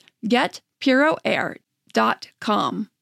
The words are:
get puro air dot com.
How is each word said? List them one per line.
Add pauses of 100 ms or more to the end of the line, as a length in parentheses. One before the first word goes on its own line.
(280)
get (200)
puro
air (360)
dot (100)
com. (120)